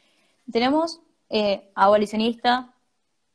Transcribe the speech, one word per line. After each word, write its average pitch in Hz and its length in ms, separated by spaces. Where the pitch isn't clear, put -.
tenemos, 285 500
eh, 208 460
abolicionista, 220 1000